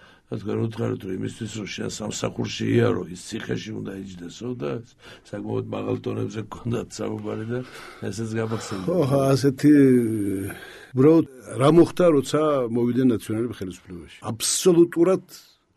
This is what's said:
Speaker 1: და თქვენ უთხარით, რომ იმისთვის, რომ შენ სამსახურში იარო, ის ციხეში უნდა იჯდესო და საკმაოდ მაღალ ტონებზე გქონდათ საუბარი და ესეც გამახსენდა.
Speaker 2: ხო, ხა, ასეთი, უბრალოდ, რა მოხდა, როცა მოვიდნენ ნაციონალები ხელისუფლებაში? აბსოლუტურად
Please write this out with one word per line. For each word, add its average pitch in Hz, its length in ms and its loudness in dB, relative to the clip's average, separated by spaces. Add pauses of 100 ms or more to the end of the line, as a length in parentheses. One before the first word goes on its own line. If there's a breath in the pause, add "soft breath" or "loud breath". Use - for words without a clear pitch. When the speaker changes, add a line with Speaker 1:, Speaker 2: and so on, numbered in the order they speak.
(220 soft breath)
Speaker 1:
და - 120 -12
თქვენ 107 240 -6
უთხარით, 113 420 -4
რომ 95 140 -8
იმისთვის, 107 380 -8
რომ 107 160 -10
შენ 107 220 -8
სამსახურში 110 760 -6
იარო, 110 360 2
ის 85 180 -14
ციხეში 110 500 -8
უნდა 107 220 -10
იჯდესო 95 580 -14
და 135 180 -8 (500 loud breath)
საკმაოდ 110 460 -8
მაღალ 107 320 -6
ტონებზე 107 440 -6
გქონდათ 113 480 -6
საუბარი 107 560 -8
და 120 120 -4 (420 loud breath)
ესეც 110 320 -6
გამახსენდა. 113 540 -6
Speaker 2:
ხო, 175 160 0
ხა, 139 220 2
ასეთი, 135 480 4 (1160 loud breath)
უბრალოდ, 156 380 6 (260)
რა 123 180 4
მოხდა, 170 380 6
როცა 143 320 2 (240)
მოვიდნენ 120 440 2
ნაციონალები 110 460 -2
ხელისუფლებაში? 90 680 -14
აბსოლუტურად 170 1040 2 (520)